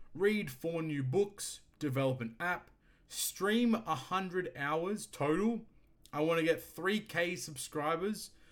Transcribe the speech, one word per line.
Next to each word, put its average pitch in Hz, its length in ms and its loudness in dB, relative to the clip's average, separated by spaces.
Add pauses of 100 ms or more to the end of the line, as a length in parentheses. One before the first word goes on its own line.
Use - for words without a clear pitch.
(140)
read 196 380 2
four 165 300 -2
new 151 200 0
books, 190 600 0 (180)
develop 135 400 0
an 113 200 -6
app, 175 300 -2 (380)
stream 220 680 2
a - 200 -2
hundred 185 640 -2
hours 165 480 0
total. 190 560 2 (500)
I 147 100 -2
wanna 165 220 4
get 160 200 2
three 190 360 0
K 175 360 -2
subscribers 165 960 -4 (200)